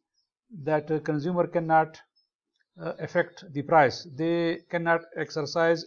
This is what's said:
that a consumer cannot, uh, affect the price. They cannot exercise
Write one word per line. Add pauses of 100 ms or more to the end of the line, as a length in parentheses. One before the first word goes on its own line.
(640)
that
a
consumer
cannot, (840)
uh,
affect (100)
the
price.
They (100)
cannot (140)
exercise